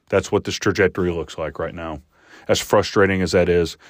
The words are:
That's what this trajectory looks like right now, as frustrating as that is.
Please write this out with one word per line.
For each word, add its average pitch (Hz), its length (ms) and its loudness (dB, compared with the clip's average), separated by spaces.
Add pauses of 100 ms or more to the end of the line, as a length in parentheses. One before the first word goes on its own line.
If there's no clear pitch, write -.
That's 98 240 0
what 101 140 0
this 98 100 -6
trajectory 92 560 0
looks 82 260 -8
like 78 220 -8
right 82 160 -8
now, 82 260 -10 (460)
as 107 140 2
frustrating 98 600 2
as 87 120 -2
that 90 160 4
is. 85 280 0 (120)